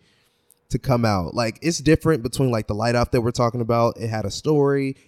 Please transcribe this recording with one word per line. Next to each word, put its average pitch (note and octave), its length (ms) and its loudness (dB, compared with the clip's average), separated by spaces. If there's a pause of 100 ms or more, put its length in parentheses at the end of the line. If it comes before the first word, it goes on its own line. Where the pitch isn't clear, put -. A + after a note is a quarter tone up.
(680)
to - 100 -4
come A#2+ 260 0
out. F#2+ 280 0
Like, A2+ 280 -4
it's E3 180 -2
different D3+ 440 2
between, C3 280 0
like, A2 160 -2
the G#2+ 80 -4
light A#2+ 200 0
off A#2+ 160 0
that C3 100 2
we're A#2 100 0
talking A#2+ 300 0
about. A#2 360 0
It A2+ 120 -6
had G#2+ 160 -4
a G2 60 -6
story. C#3 640 0 (120)